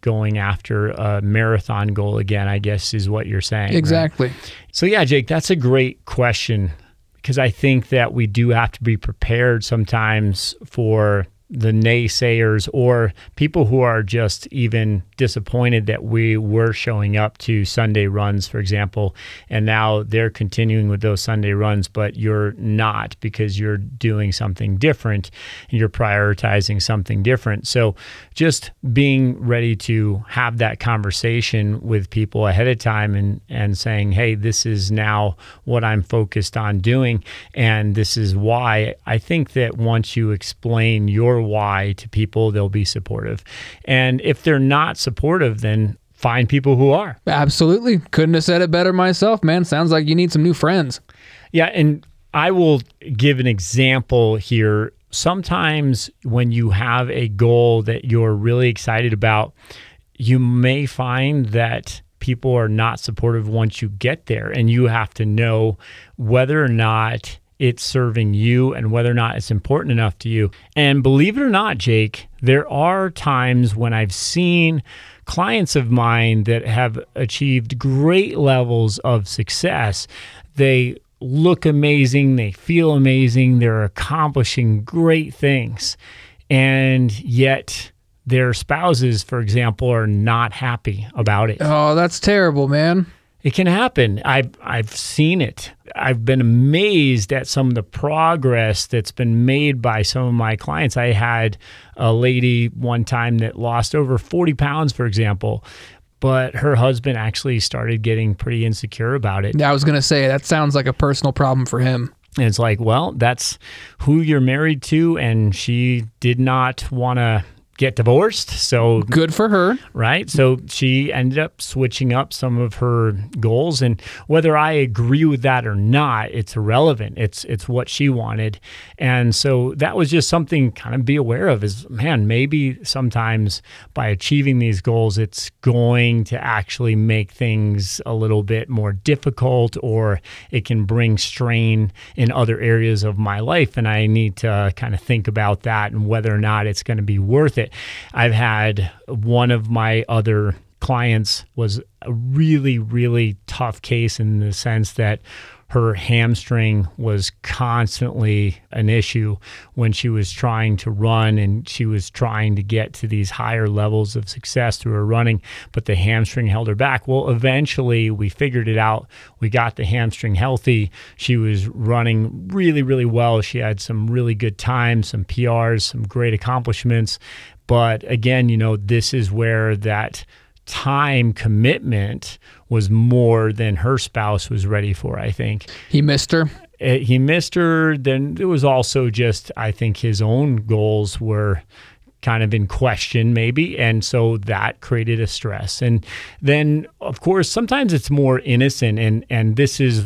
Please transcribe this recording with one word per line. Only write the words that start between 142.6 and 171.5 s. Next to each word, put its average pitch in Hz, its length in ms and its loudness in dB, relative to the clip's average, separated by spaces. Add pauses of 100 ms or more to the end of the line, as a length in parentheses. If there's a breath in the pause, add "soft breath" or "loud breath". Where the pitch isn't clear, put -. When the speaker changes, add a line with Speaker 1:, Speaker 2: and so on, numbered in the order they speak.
Speaker 1:
of 104 140 -2
my 101 200 -2
life. 147 380 0
And 117 100 0
I 107 200 2
need 110 320 2
to 101 360 0
kind 117 200 -6
of 90 60 -4
think 113 280 -2
about 104 340 0
that 107 300 -2
and 107 160 -2
whether 110 260 0
or 104 40 0
not 107 280 0
it's 104 160 -4
gonna 107 200 -4
be 101 180 0
worth 131 360 2
it. 110 120 -2 (460 loud breath)
I've 120 180 2
had 107 580 0 (180)
one 120 420 2
of 110 180 0
my 113 400 0
other 107 480 0 (240)
clients 117 640 -2 (100)
was 113 280 -2 (180)
a - 100 -10
really, 135 680 2
really 117 580 0 (100)
tough - 360 -6
case 117 360 -2
in 107 220 0
the 104 140 -2
sense 110 380 -2
that 107 280 -2 (520 loud breath)
her 117 200 2
hamstring 110 1040 0
was 104 340 -2 (120)
constantly 113 1120 -2 (140)
an 110 180 0
issue 107 480 0 (380 loud breath)
when 117 180 2
she 120 160 -2
was 107 240 -2
trying 110 460 0
to 117 120 -6
run 110 460 2
and 104 320 0
she - 160 -6
was 107 240 -2
trying 107 480 -2
to 101 60 -2
get 107 320 -4
to - 120 -8
these 104 220 -2
higher 113 400 -2
levels 107 480 0
of 104 140 -6
success 120 480 -4
through 110 160 -4
her 104 100 -2
running, 113 380 0 (300 loud breath)
but 113 120 -4
the 104 100 -2
hamstring 113 520 0
held 110 220 0
her 107 60 -2
back. 127 320 -2
Well, 131 220 0
eventually 123 800 0
we 104 200 -2
figured 123 360 -2
it 110 120 0
out. 110 300 0 (320 loud breath)
We 110 100 0
got 117 260 0
the - 80 -4
hamstring 110 520 -2
healthy. 120 540 0 (280 loud breath)
She 123 180 -2
was 107 320 0